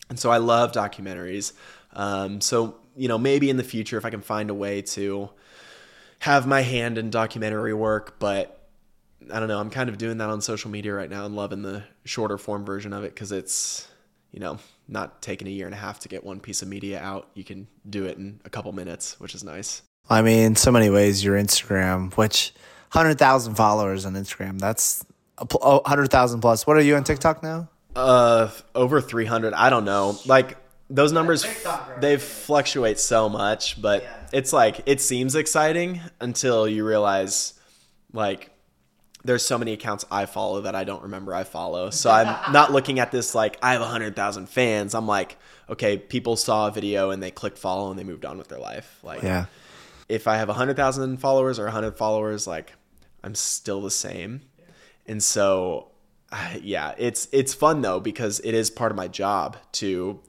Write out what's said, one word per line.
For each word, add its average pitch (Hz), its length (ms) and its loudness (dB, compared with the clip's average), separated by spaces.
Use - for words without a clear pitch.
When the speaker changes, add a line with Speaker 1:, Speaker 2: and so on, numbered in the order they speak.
Speaker 1:
And 120 100 -10
so 120 100 0
I 120 80 6
love 117 340 4
documentaries. 98 800 -8
Um, 101 480 -4
so, 117 340 0
you 131 120 -4
know, 113 100 0
maybe 139 320 2
in 131 80 0
the 123 60 0
future, 113 340 -6
if 107 80 -4
I 113 60 -6
can 107 100 -10
find 107 300 -4
a - 20 -6
way 101 300 -4
to 101 460 -6
have 143 280 4
my 139 140 4
hand 120 360 -2
in 113 120 -6
documentary 110 640 -2
work, 107 460 -4
but 98 480 -4
I 113 60 -4
don't 110 80 -2
know, 104 120 -2
I'm 107 100 -6
kind 123 200 -4
of 104 80 -10
doing 113 220 -6
that 107 100 -6
on 104 120 -6
social 110 280 -8
media 104 240 -8
right 95 160 -8
now 101 160 -12
and 104 100 -10
loving 101 280 -8
the 101 200 -10
shorter 107 340 -6
form 101 280 -8
version 98 280 -10
of 101 100 -10
it 90 120 -12
'cause 101 160 -14
it's, - 560 -6
you - 80 -18
know, 82 200 -10
not 101 340 -12
taking 98 260 -10
a 95 40 -10
year 95 140 -10
and 92 80 -14
a 101 40 -14
half 101 240 -12
to - 80 -16
get 95 140 -14
one 98 160 -14
piece 98 220 -10
of 98 60 -12
media 98 340 -10
out. 98 320 -12
You 95 100 -16
can 98 240 -18
do 98 160 -6
it 90 120 -8
in 101 280 -14
a - 40 -20
couple 107 220 -10
minutes, 90 480 -12
which - 140 -16
is 92 100 -14
nice. 90 380 -12
Speaker 2:
I 110 120 6
mean, 113 240 6
in 110 100 4
so - 160 6
many 113 200 8
ways, 101 320 6
your 98 120 4
Instagram, 95 800 0
which - 380 2
hundred 160 260 4
thousand 131 380 4
followers 104 500 2
on 95 80 -6
Instagram, 98 460 -8
that's - 440 -2
a 123 80 -8
pl-, - 160 0
oh, 139 220 8
hundred 143 260 2
thousand 123 300 4
plus. 117 260 4
What 151 100 6
are 156 40 10
you 147 140 6
on 139 80 2
TikTok 156 380 0
now? 165 260 -8
Speaker 1:
Uh, 120 540 8
over 127 260 4
three 117 240 -4
hundred. 110 300 -2
I 113 160 6
don't 113 140 4
know. 101 420 2
Like, 131 300 6
those 143 200 6
numbers, 165 300 2
Speaker 2:
TikTok, - 480 -6
right? 127 120 -10
Speaker 1:
they 143 160 4
fluctuate 131 800 0
so 113 280 4
much, 107 540 -2
but 104 220 2
Speaker 2:
Yeah. - 60 -14
Speaker 1:
it's 135 200 0
like, 113 320 4
it 139 160 2
seems 127 320 0
exciting 160 640 0
until 120 460 0
you 107 180 0
realize, 101 680 0
like, 104 380 -4
there's 123 200 2
so 127 140 0
many 113 160 -4
accounts 104 380 -6
I 98 160 -2
follow 101 340 -4
that 95 140 -6
I 95 80 -4
don't 98 180 -8
remember 95 320 -12
I 92 120 -4
follow. 90 440 -6
So 113 220 2
I'm 113 160 8
Speaker 2:
<laughs> 113 260 -2
Speaker 1:
not 143 180 8
looking 135 280 0
at 117 120 0
this 120 220 -4
like, 110 300 0
"I 127 100 2
have 120 80 0
a 117 60 -2
hundred 110 280 -6
thousand 101 340 -6
fans." 107 440 0
I'm 110 140 -4
like, 101 300 -2
"Okay, 107 300 -2
people 117 380 -4
saw 107 320 0
a 104 40 -2
video 101 380 -2
and 95 140 -6
they 90 80 -10
clicked - 260 -10
follow 95 320 -4
and 95 80 -10
they 95 60 -12
moved 85 200 -12
on 71 140 -12
with - 120 -18
their 64 100 -14
life." - 420 -14
Like, - 220 -12
Speaker 2:
Yeah. 92 220 -2
Speaker 1:
if 110 200 -4
I 110 100 4
have 107 120 0
a 104 40 -4
hundred 131 220 0
thousand 135 420 0
followers 131 400 2
or 104 80 -6
a 110 60 -4
hundred 110 260 -4
followers, 107 480 -2
like, 80 280 -10
I'm 107 100 -12
still - 480 -6
the 101 80 -8
same. 95 520 -8
Speaker 2:
Yeah. - 60 -20
Speaker 1:
And 107 160 -4
so, 95 640 2
I, 113 320 -10
yeah, 85 360 -4
it's, 120 320 -4
it's 135 240 2
fun 151 260 2
though, 95 180 -2
because 104 420 -4
it 113 120 -4
is 110 160 0
part 113 220 -2
of 101 40 -6
my 92 120 -6
job 95 500 -2
to 95 560 -4